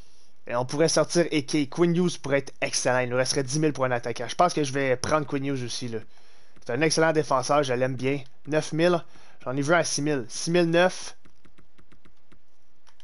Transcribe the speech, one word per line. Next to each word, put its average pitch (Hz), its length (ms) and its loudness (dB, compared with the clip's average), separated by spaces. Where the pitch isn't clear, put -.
Mais 120 60 -2
on 127 80 2
pourrait 147 240 2
sortir 160 420 4
A 156 120 2
K. 151 280 0
Quinn 175 240 4
Hughes 175 260 2
pourrait 139 180 2
être 139 220 -4
excellent. 131 380 2
Il 123 100 2
nous 123 80 0
resterait 131 280 2
dix 131 160 -2
mille 156 120 4
pour 131 120 0
un 127 80 2
attaquant. 120 340 -2
Je - 80 -8
pense 175 180 4
que 151 120 0
je 131 80 -4
vais 135 240 2
prendre 147 280 0
Quinn 139 200 -4
Hughes 139 180 -2
aussi, 123 240 -6
là. 113 140 -4
C'est 120 60 -4
un 127 80 0
excellent 160 320 4
défenseur, 147 500 2
je 127 100 0
l'aime 127 220 0
bien. 131 240 0
Neuf 147 240 0
mille, 165 280 4
j'en 131 120 -4
ai 143 60 0
vu 143 120 2
à 165 100 4
six - 180 -2
mille. 143 260 0
Six - 220 -6
mille 170 180 4
neuf. 175 480 2